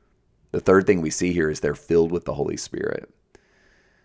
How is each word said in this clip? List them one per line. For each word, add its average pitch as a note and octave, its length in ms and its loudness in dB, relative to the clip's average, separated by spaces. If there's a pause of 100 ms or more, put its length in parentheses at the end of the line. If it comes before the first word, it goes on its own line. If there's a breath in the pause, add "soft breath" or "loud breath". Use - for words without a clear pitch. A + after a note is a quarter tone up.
(520)
The - 60 -4
third F#2+ 280 4
thing F#2 140 4
we D#2 100 -4
see F2+ 220 -2
here D#2 180 0
is D2+ 80 -8
they're D2 160 -2
filled E2 360 2
with F2 140 -4
the - 80 -4
Holy D2 240 -6
Spirit. - 560 -8 (920 soft breath)